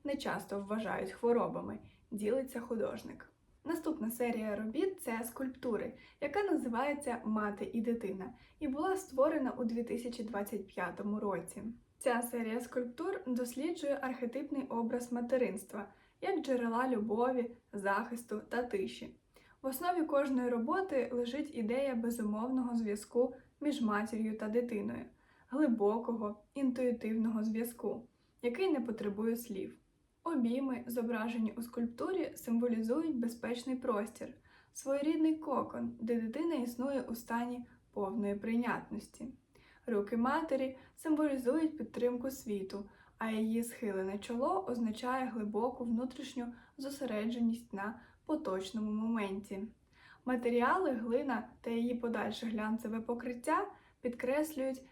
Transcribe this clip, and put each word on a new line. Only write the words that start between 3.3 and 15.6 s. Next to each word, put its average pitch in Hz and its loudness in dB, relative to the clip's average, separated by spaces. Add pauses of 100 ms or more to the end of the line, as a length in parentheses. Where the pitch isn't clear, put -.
Наступна 294 -2
серія 220 0
робіт — 277 0
це 233 -2
скульптури, 262 -4 (280)
яка 285 0
називається 269 0
«Мати 208 -2
і 226 0
дитина» 208 -2 (260)
і 302 -2
була 339 2
створена 262 2
у 247 -2
дві 226 0
тисячі 233 -4
двадцять 208 -4
п'ятому 202 -2
році. 180 -2 (360)
Ця 240 4
серія 233 -2
скульптур 254 -2
досліджує 262 0
архетипний 262 -2
образ 233 -2
материнства 240 0 (340)